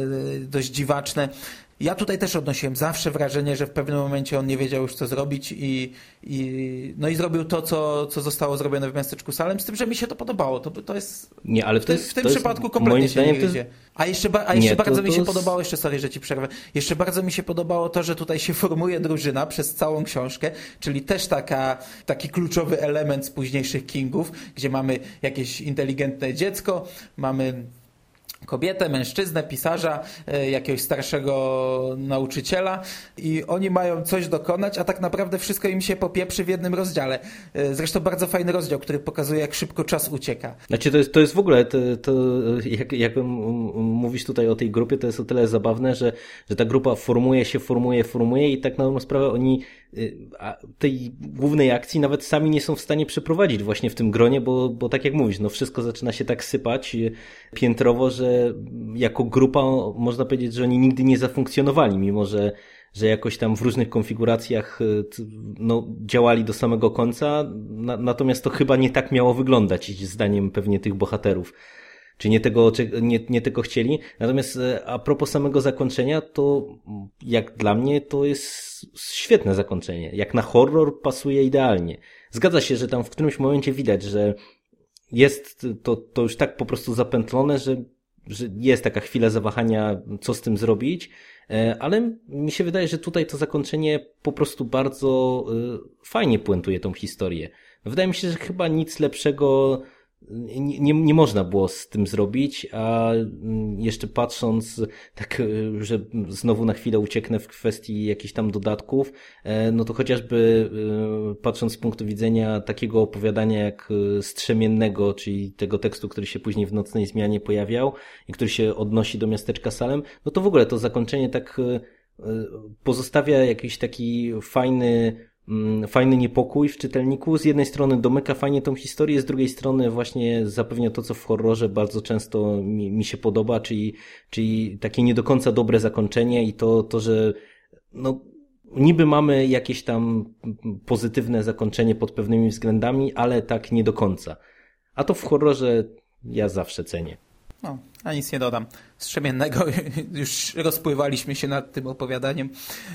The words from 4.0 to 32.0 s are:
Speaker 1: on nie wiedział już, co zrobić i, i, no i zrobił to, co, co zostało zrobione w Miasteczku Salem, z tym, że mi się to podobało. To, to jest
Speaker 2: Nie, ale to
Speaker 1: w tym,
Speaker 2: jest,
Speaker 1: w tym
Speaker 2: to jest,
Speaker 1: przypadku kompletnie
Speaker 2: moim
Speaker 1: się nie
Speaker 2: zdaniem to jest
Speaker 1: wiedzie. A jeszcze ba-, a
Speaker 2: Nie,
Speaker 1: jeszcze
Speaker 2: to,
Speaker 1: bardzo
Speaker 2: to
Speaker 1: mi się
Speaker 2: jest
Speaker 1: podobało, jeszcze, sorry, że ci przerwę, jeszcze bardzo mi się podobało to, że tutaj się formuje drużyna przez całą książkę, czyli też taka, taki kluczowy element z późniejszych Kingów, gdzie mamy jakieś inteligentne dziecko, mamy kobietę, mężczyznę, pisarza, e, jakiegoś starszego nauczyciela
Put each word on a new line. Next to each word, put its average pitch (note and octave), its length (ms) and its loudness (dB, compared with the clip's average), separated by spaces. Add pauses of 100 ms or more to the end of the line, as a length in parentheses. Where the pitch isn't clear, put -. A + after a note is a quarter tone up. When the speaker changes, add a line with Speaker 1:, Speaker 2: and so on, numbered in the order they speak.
Speaker 1:
on C3+ 80 -2
nie C3+ 100 0
wiedział C3 240 0
już, B2+ 140 -4
co B2 120 -4
zrobić C#3 440 -4
i, C3 420 -4 (300)
i, C3 760 -6
no D3 120 0
i E3 60 0
zrobił E3 300 0
to, E3 160 -2
co, D3+ 460 -2
co C#3+ 140 -6
zostało C#3+ 360 -2
zrobione C#3 340 -2
w C#3 40 -10
Miasteczku C#3 360 -6
Salem, F3+ 280 -2
z - 60 -6
tym, G#3 100 -8
że A#3+ 120 -2
mi A#3 80 -4
się A#3 120 -4
to - 80 -8
podobało. F#3 440 -2
To, D#3+ 120 -10
to - 240 -10
jest - 400 -12 (100)
Speaker 2:
Nie, A2 200 2
ale A2 140 4
to A2 40 -2
Speaker 1:
w - 20 -6
tym, E3 100 4
Speaker 2:
jest, - 160 -4
Speaker 1:
w - 20 -12
tym B3+ 100 0
Speaker 2:
to A#3+ 60 4
jest, C#4 100 6
Speaker 1:
przypadku A#3 300 -2
kompletnie A3+ 300 6
Speaker 2:
moim C3+ 100 4
Speaker 1:
się C3 100 0
nie C#3 60 6
Speaker 2:
zdaniem D3+ 100 6
to C3+ 60 0
jest F3+ 120 2
Speaker 1:
wiedzie. A#2+ 160 -6 (260)
A D#3 100 0
jeszcze F#3 240 0
ba-, G#3 160 2
a - 80 2
Speaker 2:
Nie, - 60 6
Speaker 1:
jeszcze G#3+ 160 6
Speaker 2:
to, G#3+ 80 4
Speaker 1:
bardzo G3+ 180 4
Speaker 2:
to G3 60 0
Speaker 1:
mi E3+ 60 2
się E3+ 40 4
Speaker 2:
jest F3 100 2
Speaker 1:
podobało, F3+ 320 0
jeszcze, E3+ 180 -4
sorry, C#3+ 220 -2
że C3+ 100 -4
ci C3+ 100 -10
przerwę, C3+ 280 -6 (260)
jeszcze D3 220 -2
bardzo F3+ 280 -2
mi F#3 80 -2
się F#3 120 -4
podobało E3+ 460 -2
to, E3+ 140 -2
że D#3+ 120 -2
tutaj D#3+ 240 -4
się - 140 -4
formuje E3+ 460 0
drużyna D3 460 -2
przez - 300 -6
całą D#3 280 -2
książkę, C3 480 -6 (280)
czyli C#3 220 -4
też F#3+ 260 -4
taka, C3+ 500 -2 (280)
taki C#3+ 240 -4
kluczowy E3 520 0
element D3 440 0
z - 40 -10
późniejszych C3 560 -4
Kingów, C#3 460 -4 (240)
gdzie C3 140 -4
mamy C3 300 0 (220)
jakieś C3+ 400 -4
inteligentne C3+ 720 -4
dziecko, F#3+ 540 -4 (300)
mamy C3 480 -4 (800)
kobietę, F3+ 440 -2
mężczyznę, D#3 540 -2
pisarza, D#3 560 -2 (280)
e, C#3+ 220 -2
jakiegoś C3 320 -2
starszego C3 1160 -2
nauczyciela C#3 840 -2 (360)